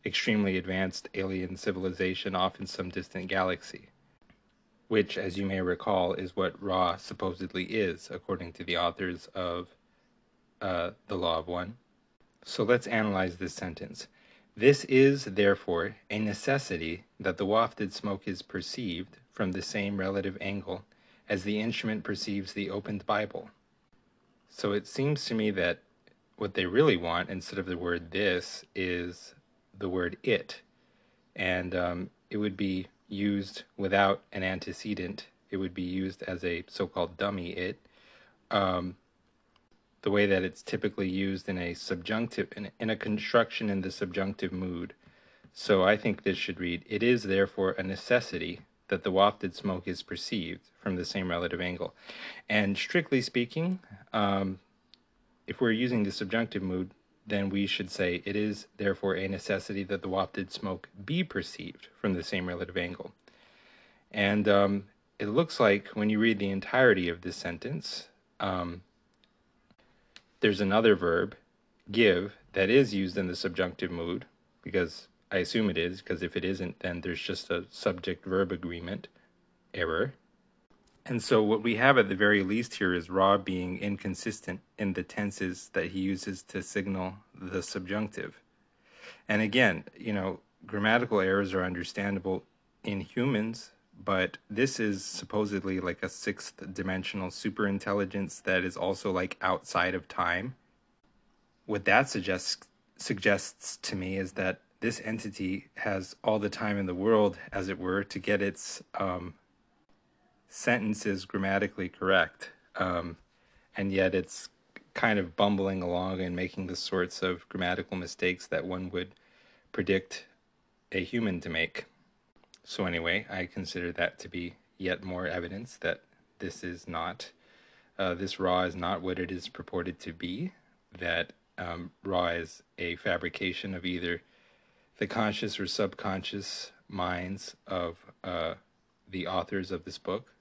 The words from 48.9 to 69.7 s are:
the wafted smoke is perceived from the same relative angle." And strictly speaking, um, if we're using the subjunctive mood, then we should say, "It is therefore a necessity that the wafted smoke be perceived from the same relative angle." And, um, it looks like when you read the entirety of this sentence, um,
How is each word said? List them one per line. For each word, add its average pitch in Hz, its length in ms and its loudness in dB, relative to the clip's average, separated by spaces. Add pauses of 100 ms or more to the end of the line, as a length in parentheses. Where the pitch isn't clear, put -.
the 101 80 2
wafted 98 440 4
smoke 92 340 -4
is 87 140 -6
perceived 87 680 -6 (100)
from 98 160 -2
the 90 80 -2
same 92 260 -4
relative 87 300 -2
angle." 90 340 -4 (540)
And 101 300 2
strictly 156 440 2
speaking, 160 580 0 (340)
um, 98 460 2 (880)
if - 120 -8
we're 120 120 6
using 117 320 2
the 98 100 0
subjunctive 107 500 -2
mood, 92 280 -2 (360)
then 98 220 0
we 101 160 2
should 95 240 -2
say, 87 340 0
"It 98 120 -4
is 104 320 -2 (100)
therefore 98 380 2
a 92 120 -2
necessity 98 540 -2
that 95 220 -2
the 98 40 -4
wafted 95 440 0
smoke - 380 -6 (140)
be 160 200 0
perceived - 640 -8 (120)
from 101 140 0
the 87 80 -2
same 90 260 -2
relative 87 300 -4
angle." 87 380 -6 (960)
And, 104 360 4
um, 101 400 6 (300)
it - 80 -4
looks 135 340 2
like 101 360 6
when 107 160 2
you 107 80 4
read 113 180 6
the 98 140 0
entirety 98 580 6
of 85 120 -4
this 90 140 -6
sentence, 117 720 -8 (300)
um, 90 440 -2 (1600)